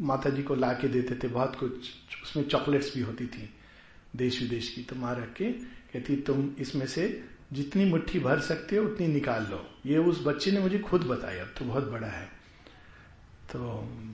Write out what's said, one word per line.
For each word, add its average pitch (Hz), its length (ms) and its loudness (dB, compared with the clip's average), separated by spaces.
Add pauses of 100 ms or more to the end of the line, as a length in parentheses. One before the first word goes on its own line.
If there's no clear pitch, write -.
माता 135 300 2
जी 139 120 2
को 139 120 0
ला 127 180 4
के 135 160 2
देते 123 260 2
थे, 123 140 -2
बहुत 123 280 0
कुछ, 127 340 -4 (320)
उसमें 143 260 -2
चॉकलेट्स 143 460 2
भी 131 60 -2
होती 113 260 -4
थी 107 280 -10 (600)
देश 123 260 0
विदेश 113 260 -2
की। - 140 -10
तो 127 140 -10
माँ 123 180 -2
रख 120 200 -6
के 214 180 -2
कहती, - 640 -4
"तुम 139 420 2
इसमें 135 280 -2
से - 420 -2 (240)
जितनी 143 320 2
मुट्ठी 185 360 4
भर 139 200 4
सकते - 360 0
हो 214 80 4
उतनी 208 240 0
निकाल 135 420 2
लो।" 98 200 -8 (160)
ये 147 120 4
उस 160 280 4
बच्चे 147 240 2
ने 202 100 4
मुझे 190 180 4
खुद 180 240 4
बताया, 107 400 -2
अब - 160 -10
तो 139 60 -2
बहुत 127 200 0
बड़ा 113 240 -4
है। 90 180 -8 (1300)
तो 117 400 -6 (220)